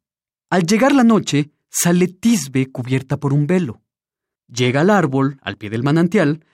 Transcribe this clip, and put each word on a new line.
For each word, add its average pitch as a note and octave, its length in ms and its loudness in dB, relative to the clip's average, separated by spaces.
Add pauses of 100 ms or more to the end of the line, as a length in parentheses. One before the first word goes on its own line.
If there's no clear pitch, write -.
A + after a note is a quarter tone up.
(500)
Al F3+ 120 2
llegar A3 320 2
la C4 100 4
noche, D#3 460 0 (180)
sale F3 400 0
Tisbe C3+ 640 -2
cubierta C3 480 -4
por C#3+ 160 -2
un D3 120 0
velo. E3 360 -4 (640)
Llega B2 340 0
al F3 80 2
árbol, C#3+ 540 0
al G2+ 140 -8
pie G#2 120 -14
del A2+ 140 -6
manantial, D#3+ 720 0